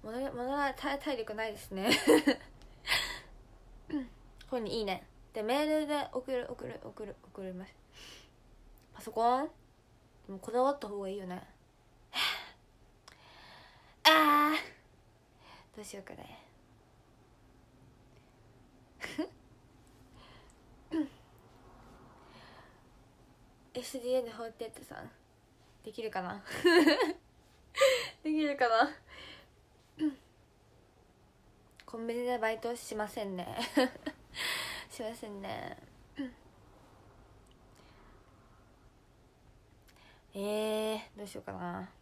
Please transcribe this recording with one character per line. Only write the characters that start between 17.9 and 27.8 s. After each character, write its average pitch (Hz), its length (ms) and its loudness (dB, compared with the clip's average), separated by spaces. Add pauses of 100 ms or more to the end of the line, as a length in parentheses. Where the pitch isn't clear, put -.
<laughs> - 300 -6 (4000)
エ 247 100 -8
ス - 160 -10
デ - 0 -
ィ 233 40 -8 (100)
ー 262 80 6
エ - 20 -6
ヌ 233 80 -8
フ 233 100 -10
ォ 226 60 -6
ー 220 60 -10
テ 226 200 -10
ッ - 60 -18
ド 262 40 -18
さ - 180 -14
ん。 233 100 -14 (720)
で 214 80 -12
き 233 100 -10
る 220 80 -4
か 185 140 -4
な？ 196 220 -8
<laughs> - 60 -12 (1800)